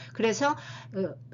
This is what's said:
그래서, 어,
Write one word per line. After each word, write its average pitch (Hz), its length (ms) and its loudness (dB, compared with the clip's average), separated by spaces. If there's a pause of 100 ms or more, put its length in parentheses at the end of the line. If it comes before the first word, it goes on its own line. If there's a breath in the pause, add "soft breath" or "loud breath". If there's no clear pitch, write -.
(140 loud breath)
그래서, 226 380 4 (420 loud breath)
어, 190 200 0 (200)